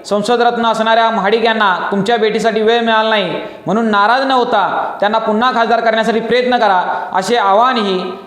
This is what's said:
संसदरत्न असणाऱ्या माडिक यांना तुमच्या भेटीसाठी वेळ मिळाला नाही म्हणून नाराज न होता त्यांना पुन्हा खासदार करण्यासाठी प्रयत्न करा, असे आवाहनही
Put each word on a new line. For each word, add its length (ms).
संसदरत्न 600
असणाऱ्या 440
माडिक 340
यांना 300
तुमच्या 260
भेटीसाठी 460
वेळ 180
मिळाला 280
नाही 220
म्हणून 200
नाराज 380
न 60
होता 720
त्यांना 180
पुन्हा 360
खासदार 260
करण्यासाठी 400
प्रयत्न 380
करा, 240
असे 220
आवाहनही 640